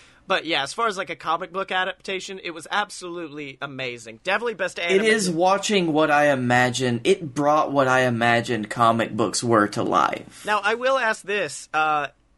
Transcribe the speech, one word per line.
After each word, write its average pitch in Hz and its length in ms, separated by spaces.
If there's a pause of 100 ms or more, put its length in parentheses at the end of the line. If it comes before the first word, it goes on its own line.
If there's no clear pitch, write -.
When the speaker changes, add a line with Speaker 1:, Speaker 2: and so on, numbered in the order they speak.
(260)
Speaker 1:
But 185 180
yeah, 151 180
as 139 120
far 226 140
as, 190 100
like, 185 100
a 170 80
comic 170 380
book 190 180
adaptation, 185 720
it 170 60
was 160 200
absolutely 170 920
amazing. 123 640
Definitely 214 300
best 175 240
Speaker 2:
It 190 40
Speaker 1:
animated. 196 320
Speaker 2:
is 196 160
watching 185 640
what 156 160
I 147 220
imagine, 123 720
it 170 300
brought 147 380
what 139 160
I 127 140
imagined 120 680
comic 113 480
books 110 260
were 113 260
to 117 140
life. - 640
Speaker 1:
Now, 208 180
I 208 120
will 254 240
ask 220 240
this, 185 500
uh, 151 360 (300)